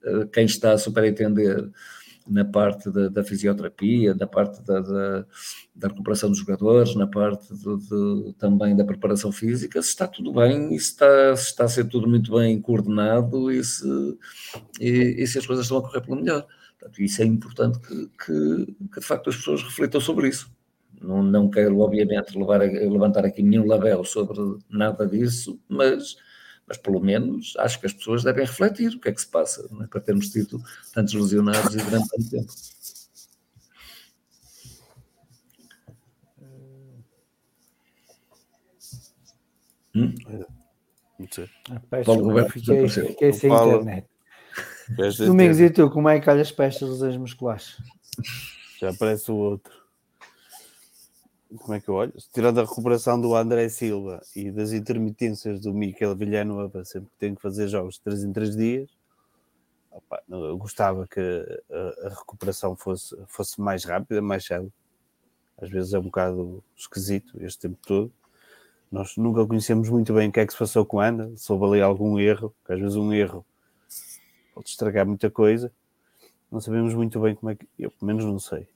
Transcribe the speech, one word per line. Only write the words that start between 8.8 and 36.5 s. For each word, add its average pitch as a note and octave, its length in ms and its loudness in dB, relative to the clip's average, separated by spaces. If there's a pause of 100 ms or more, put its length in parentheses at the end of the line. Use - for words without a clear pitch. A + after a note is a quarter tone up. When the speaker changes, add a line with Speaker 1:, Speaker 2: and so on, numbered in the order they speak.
Speaker 1:
preparação G2+ 460 -2
física, A#2+ 500 -4
se - 100 -2
está F#3 180 -2
tudo - 240 -8
bem D3 420 4
e D#3 60 -4
se - 100 -4
está, C3+ 460 8
se B2+ 80 -4
está - 200 0
a A#2 40 4
ser A#2+ 160 2
tudo A#2 240 0
muito A#2 280 4
bem A2+ 240 4
coordenado A2+ 920 2
e B2+ 100 0
se, C#2 560 -4 (640)
e, B2 380 4
e C3 100 0
se B2+ 100 -2
as B2+ 80 -6
coisas B2+ 200 -2
estão C3 120 0
a B2 40 0
correr B2+ 180 -6
pelo C3 160 -6
melhor. D3+ 280 -2 (340)
Portanto, - 220 -16
isso G2+ 220 0
é - 20 4
importante A#2 540 0
que, - 300 -12 (160)
que, D#2 500 -2 (180)
que - 80 -12
de - 60 -14
facto - 240 -4
as A#2+ 60 -4
pessoas - 260 -4
reflitam - 380 -2
sobre C#3 280 0
isso. - 220 -6 (500)
Não, F#2+ 220 -2
não G2+ 260 4
quero, G#2 300 2
obviamente, G#2 580 0
levar G2 240 2
a, G2+ 40 4
levantar G2+ 600 2
aqui G2 160 -2
nenhum G#2+ 260 6
label G#2 380 2
sobre G2+ 320 -4 (320)
nada G#2 380 -2
disso, A2+ 640 -2
mas, - 480 0 (500)
mas - 120 -10
pelo F#2+ 220 -2
menos - 580 -2
acho A#2+ 220 -2
que - 60 -8
as G3 60 -4
pessoas A#2 320 -4
devem C3 200 0
refletir G#3+ 500 -2
o - 60 -14
que - 80 -4
é - 40 -2
que - 80 -8
se - 60 -6
passa, - 440 -2
não G#2+ 140 -14
é? - 20 -12
Para G#2 140 -8
termos G2+ 300 0
tido A2 320 -4 (320)
tantos G2+ 200 0
lesionados G#2 600 2
e G#2+ 40 -2
durante G#2+ 300 0
tanto A#2 220 -4
tempo. A#2+ 220 -6 (4000)